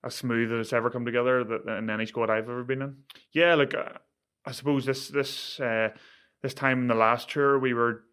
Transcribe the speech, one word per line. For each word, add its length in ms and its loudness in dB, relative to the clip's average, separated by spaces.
as 100 -8
smooth 380 0
as 140 -2
it's 80 -6
ever 160 2
come 160 -6
together 380 2
that, 220 -4
in 100 -4
any 160 -2
squad 240 -2
I've 220 0
ever 120 -6
been 200 -4
in. 140 -8
Yeah, 220 6
like, 200 4
uh, 180 -6
I 80 -10
suppose 320 0
this, 240 -4
this, 520 -6
uh, 280 0
this 100 -4
time 300 0
in 60 0
the 60 4
last 360 4
tour, 280 2
we 140 2
were 400 0